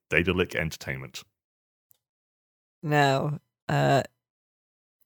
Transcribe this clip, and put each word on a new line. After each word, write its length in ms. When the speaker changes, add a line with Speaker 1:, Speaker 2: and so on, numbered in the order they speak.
Speaker 1:
Daedalic 420
Entertainment. 680
Speaker 2:
Now, 560
uh, 340